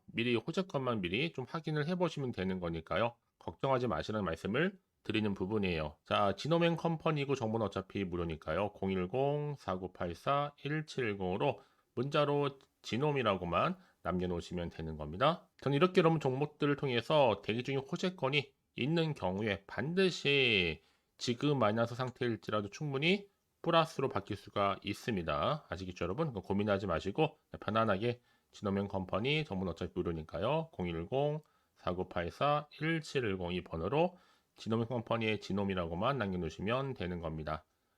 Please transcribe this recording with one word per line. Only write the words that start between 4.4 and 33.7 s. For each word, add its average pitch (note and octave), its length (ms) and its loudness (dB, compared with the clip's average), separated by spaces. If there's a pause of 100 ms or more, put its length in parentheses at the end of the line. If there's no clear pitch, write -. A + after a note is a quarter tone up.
드리는 G#2+ 300 0
부분이에요. F#2 640 0 (100)
자, G#2 320 4
지노맨 E3+ 400 2
컴퍼니고 D3+ 580 0
정보는 A2+ 300 0
어차피 F#2+ 380 -2
무료니까요. E2+ 680 -2
공일공 C3+ 880 0
사구팔사 F#2+ 920 -2 (100)
일칠일공으로 B2 960 -2 (360)
문자로 C#3+ 640 0 (240)
지놈이라고만 A#2 920 2 (260)
남겨놓으시면 F2 680 0
되는 D#2+ 280 -8
겁니다. F#2 500 0 (140)
저는 C#3 140 0
이렇게 F3+ 260 4
여러분 D#3+ 180 6
종목들을 C#3+ 560 0
통해서 C3 680 4
대기 A#2 200 -2
중인 C3+ 160 -2
호재권이 D3 720 -2 (240)
있는 D#3+ 400 0
경우에 F#2+ 520 -2
반드시 C3+ 1160 2 (340)
지금 C3+ 420 0
마이너스 A2+ 360 4
상태일지라도 A2+ 760 -2
충분히 D#3 580 0 (340)
플러스로 D#3+ 480 2
바뀔 G2+ 280 -4
수가 G2+ 460 0
있습니다. F#2+ 880 -2
아시겠죠, F2+ 360 -6
여러분? C3+ 240 -2
그럼 G#2 140 -6
고민하지 G2+ 440 2
마시고 G2 500 0 (220)
편안하게 A2+ 600 2 (320)
지노맨 G2+ 360 0
컴퍼니 G#2+ 580 0
정보는 F#2+ 260 -4
어차피 F2 220 -6
무료니까요. F2+ 760 -2
공일공 B2 680 -2 (360)
사구팔사 F#2 920 -2 (120)
일칠일공 A#2+ 760 -2
이 F2+ 80 -2
번호로 C#3+ 560 0 (400)